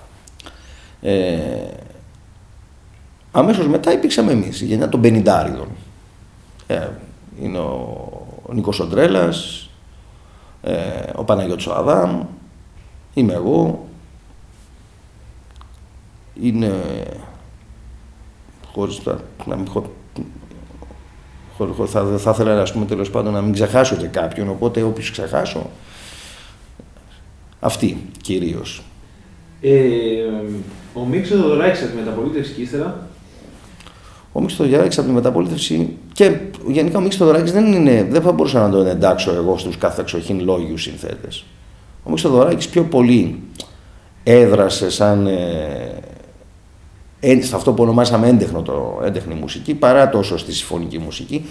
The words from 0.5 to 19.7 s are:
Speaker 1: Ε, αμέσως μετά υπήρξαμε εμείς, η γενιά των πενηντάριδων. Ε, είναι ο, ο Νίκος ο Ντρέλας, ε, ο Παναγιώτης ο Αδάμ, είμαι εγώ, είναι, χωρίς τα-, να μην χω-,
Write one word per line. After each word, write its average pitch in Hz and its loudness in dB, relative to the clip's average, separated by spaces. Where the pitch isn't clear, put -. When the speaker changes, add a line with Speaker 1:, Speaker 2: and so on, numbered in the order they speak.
Speaker 1:
Ε, 92 0
αμέσως 175 2
μετά 170 2
υπήρξαμε 220 2
εμείς, 104 -2
η 107 -4
γενιά 113 0
των 123 0
πενηντάριδων. 95 2
Ε, 78 -4
είναι 92 -6
ο, 62 -8
ο - -12
Νίκος 101 -2
ο 87 -2
Ντρέλας, 90 0
ε, - -4
ο - -8
Παναγιώτης 92 -2
ο 87 -4
Αδάμ, 175 0
είμαι 113 2
εγώ, 156 -2
είναι, 113 0
χωρίς - -6
τα-, - -4
να - -6
μην 95 -6
χω-, - -6